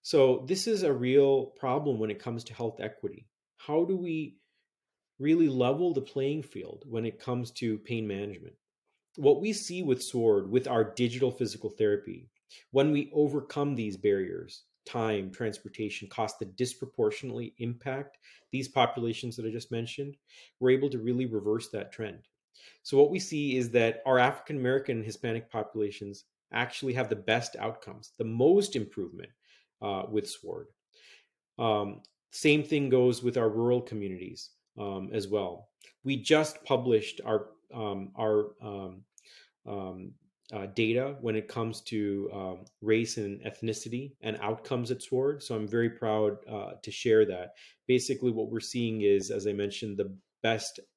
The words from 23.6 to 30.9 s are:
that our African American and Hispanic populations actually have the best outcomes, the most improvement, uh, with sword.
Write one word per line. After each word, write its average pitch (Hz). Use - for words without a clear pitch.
that 117
our 127
African 135
American 131
and 107
Hispanic 113
populations 104
actually 123
have 123
the 104
best 113
outcomes, -
the 117
most 147
improvement, 90
uh, 98
with 107
sword. -